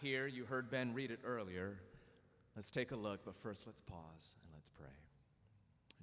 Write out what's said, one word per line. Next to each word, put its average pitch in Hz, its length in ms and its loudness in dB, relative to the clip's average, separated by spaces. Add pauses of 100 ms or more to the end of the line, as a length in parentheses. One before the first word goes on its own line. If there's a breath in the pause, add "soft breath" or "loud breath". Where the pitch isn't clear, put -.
here. 135 240 6
You 123 200 -2
heard 127 220 2
Ben 127 260 4
read 127 180 2
it 113 120 -4
earlier. 98 540 2 (800 loud breath)
Let's 107 160 -2
take 123 180 2
a 135 60 -2
look, 104 280 2
but 95 120 -6
first 107 320 -4
let's - 140 -10
pause 80 600 -10
and 85 100 -16
let's 76 160 -14
pray. 76 200 -14 (1160)